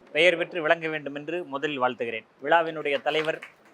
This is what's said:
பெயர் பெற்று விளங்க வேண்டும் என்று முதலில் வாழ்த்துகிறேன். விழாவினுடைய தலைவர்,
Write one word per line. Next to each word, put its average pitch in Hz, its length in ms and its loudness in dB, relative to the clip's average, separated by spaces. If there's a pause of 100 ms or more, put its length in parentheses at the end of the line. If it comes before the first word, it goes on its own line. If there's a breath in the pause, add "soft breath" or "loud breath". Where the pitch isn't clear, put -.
(120)
பெயர் 170 240 6
பெற்று 175 260 -4
விளங்க 160 260 2
வேண்டும் 147 260 -6
என்று 156 300 -6
முதலில் 139 360 -4
வாழ்த்துகிறேன். 117 460 -2 (160)
விழாவினுடைய 151 600 0
தலைவர், 156 380 -2 (340)